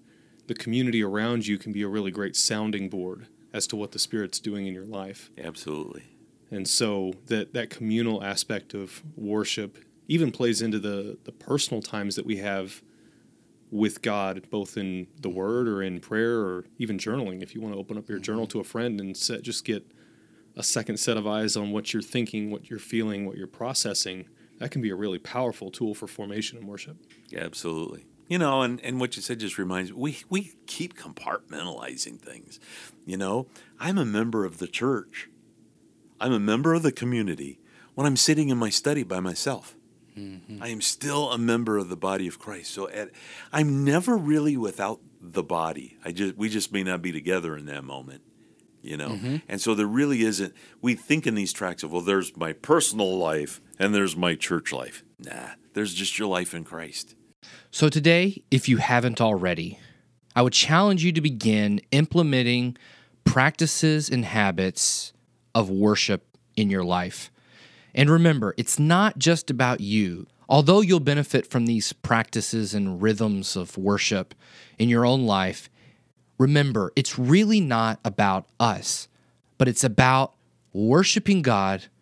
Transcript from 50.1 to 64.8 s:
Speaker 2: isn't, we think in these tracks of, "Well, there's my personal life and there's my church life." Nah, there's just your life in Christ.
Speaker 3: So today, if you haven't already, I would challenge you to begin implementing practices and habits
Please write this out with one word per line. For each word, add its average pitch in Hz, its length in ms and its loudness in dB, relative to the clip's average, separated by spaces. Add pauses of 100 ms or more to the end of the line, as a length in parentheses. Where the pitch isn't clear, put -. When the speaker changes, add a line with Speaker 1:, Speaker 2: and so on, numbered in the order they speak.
Speaker 2:
isn't, 98 320 -2 (260)
we 123 140 0
think 151 320 0
in 117 80 0
these 98 180 -2
tracks 90 300 -6
of, 78 100 -10
"Well, 87 80 -2
there's 95 340 0
my 80 200 -4
personal 107 640 2
life 78 420 -2 (180)
and 101 160 2
there's 95 220 2
my 87 180 2
church - 380 -2
life." 64 320 -10 (140)
Nah, 62 320 -12 (240)
there's 101 180 -2
just 95 260 -4
your 104 100 -2
life 90 260 -2
in 85 100 -10
Christ. 82 500 -12 (560)
Speaker 3:
So 156 200 4
today, 170 600 4
if 131 200 4
you 127 80 6
haven't 123 420 2
already, 92 580 0 (560)
I 123 60 4
would 123 140 4
challenge 175 500 4
you 175 80 4
to 156 80 0
begin 107 720 2
implementing 127 880 2 (460)
practices 151 840 4
and 123 160 0
habits 95 880 2 (420)